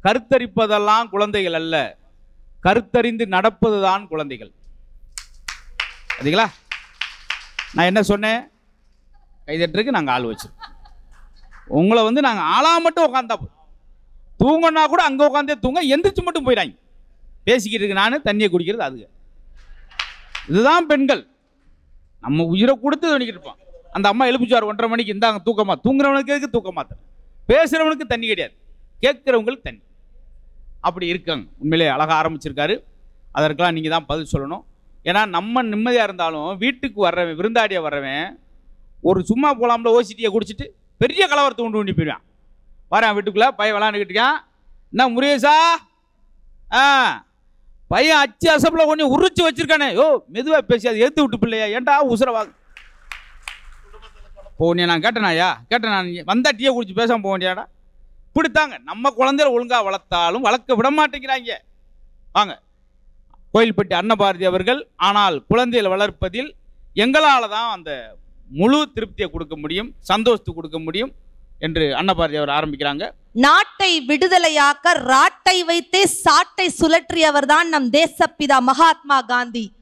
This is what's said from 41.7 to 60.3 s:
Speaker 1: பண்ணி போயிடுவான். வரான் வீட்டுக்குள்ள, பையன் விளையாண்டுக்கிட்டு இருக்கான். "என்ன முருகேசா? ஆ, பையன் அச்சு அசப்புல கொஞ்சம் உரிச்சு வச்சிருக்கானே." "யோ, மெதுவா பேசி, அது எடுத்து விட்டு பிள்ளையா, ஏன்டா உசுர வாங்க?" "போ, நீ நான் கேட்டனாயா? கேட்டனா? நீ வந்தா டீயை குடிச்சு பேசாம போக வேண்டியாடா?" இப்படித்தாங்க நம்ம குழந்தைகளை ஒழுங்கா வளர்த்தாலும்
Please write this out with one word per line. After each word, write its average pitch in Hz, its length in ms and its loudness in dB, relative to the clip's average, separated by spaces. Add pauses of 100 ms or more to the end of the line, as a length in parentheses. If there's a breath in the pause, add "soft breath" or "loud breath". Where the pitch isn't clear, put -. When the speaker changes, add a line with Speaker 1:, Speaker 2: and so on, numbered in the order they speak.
Speaker 1:
பண்ணி 202 160 -4
போயிடுவான். 151 300 -4 (680)
வரான் 214 260 2
வீட்டுக்குள்ள, 208 320 0
பையன் 214 280 -2
விளையாண்டுக்கிட்டு 202 360 -2
இருக்கான். 262 260 0 (520)
"என்ன 240 300 0
முருகேசா? 285 360 4 (1160)
ஆ, 254 520 2 (640)
பையன் 294 280 2
அச்சு 302 400 2
அசப்புல 320 280 4
கொஞ்சம் 302 360 2
உரிச்சு 370 200 2
வச்சிருக்கானே." 311 480 0 (120)
"யோ, 294 180 4 (140)
மெதுவா 277 260 0
பேசி, 240 300 0
அது 220 100 -2
எடுத்து 285 240 2
விட்டு 233 160 0
பிள்ளையா, 220 260 -2
ஏன்டா 254 480 0
உசுர 240 200 0
வாங்க?" 214 180 -4 (2000)
"போ, 170 180 0
நீ 175 100 0
நான் 170 160 0
கேட்டனாயா? 180 540 0 (160)
கேட்டனா? 214 340 -2
நீ 175 160 -12
வந்தா 220 300 -2
டீயை 254 200 -2
குடிச்சு 233 240 -6
பேசாம 226 260 0
போக 196 180 -4
வேண்டியாடா?" 185 260 -6 (680)
இப்படித்தாங்க 302 480 -2
நம்ம 214 280 -4
குழந்தைகளை 262 480 0
ஒழுங்கா 240 260 -2
வளர்த்தாலும் 180 560 -2